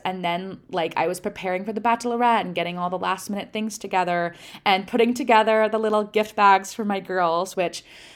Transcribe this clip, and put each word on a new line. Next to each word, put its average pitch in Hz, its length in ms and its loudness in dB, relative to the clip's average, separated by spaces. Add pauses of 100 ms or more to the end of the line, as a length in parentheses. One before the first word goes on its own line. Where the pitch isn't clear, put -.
And 185 200 -6
then, 180 360 -4 (100)
like, 165 260 -2
I 165 100 2
was 180 140 -2
preparing 190 440 -4
for 214 80 -6
the 208 80 -6
bachelorette 233 600 2
and 180 140 -6
getting 175 240 -4
all 180 120 -2
the 185 80 -4
last 185 320 -4
minute 202 220 -8
things 214 260 -6
together 175 560 -2 (300)
and 190 240 2
putting 233 260 2
together 220 540 4
the 220 100 0
little 214 260 2
gift 214 300 -2
bags 196 400 4
for 226 100 -6
my 202 140 0
girls, 180 580 0
which 175 280 -2 (320)